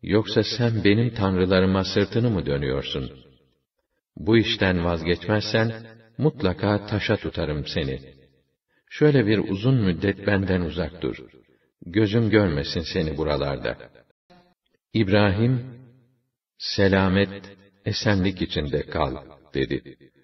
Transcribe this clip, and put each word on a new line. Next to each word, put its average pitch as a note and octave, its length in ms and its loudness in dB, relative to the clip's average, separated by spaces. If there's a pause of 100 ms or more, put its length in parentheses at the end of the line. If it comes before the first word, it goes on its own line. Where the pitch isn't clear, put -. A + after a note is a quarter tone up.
Yoksa G#2 400 2
sen A2+ 420 -2
benim A2+ 300 4
tanrılarıma F#2+ 680 2
sırtını A2 460 0
mı E2+ 160 -2
dönüyorsun? C#2 640 -4 (1040)
Bu G2+ 220 2
işten F#2 460 0
vazgeçmezsen G2+ 880 -2 (460)
mutlaka G#2 680 0
taşa G#2+ 300 -2
tutarım D2+ 500 -4
seni. C2+ 300 -4 (960)
Şöyle C#3+ 360 4
bir G#2 120 2
uzun G2 360 0
müddet G2 520 0
benden F#2+ 340 2
uzak D#2+ 420 -6
dur. B1 140 -4 (720)
Gözüm G#2 440 2
görmesin F2+ 500 2
seni D#2+ 360 -2
buralarda." C#2 640 -2 (1160)
İbrahim, G#2 600 4 (1040)
"Selamet, G2 840 2 (420)
esenlik G2 580 0
içinde D2 400 -4
kal." C#2 340 -4 (380)
dedi. - 420 -4 (260)